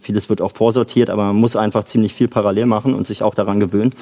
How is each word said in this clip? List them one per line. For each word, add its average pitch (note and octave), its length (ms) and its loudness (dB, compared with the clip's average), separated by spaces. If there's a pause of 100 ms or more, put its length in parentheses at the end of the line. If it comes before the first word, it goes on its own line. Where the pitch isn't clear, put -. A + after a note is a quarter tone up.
vieles G#2 260 -4
wird G2+ 140 0
auch F#2+ 100 -4
vorsortiert, A#2 580 2
aber G2+ 160 -2
man G2+ 100 0
muss A#2 180 4
einfach G#2+ 300 0
ziemlich A2 280 -2
viel B2 140 0
parallel G#2 400 0
machen A#2 260 0
und - 140 -4
sich G#2+ 160 -8
auch G#2+ 140 0
daran G2+ 240 0
gewöhnen. G#2 420 0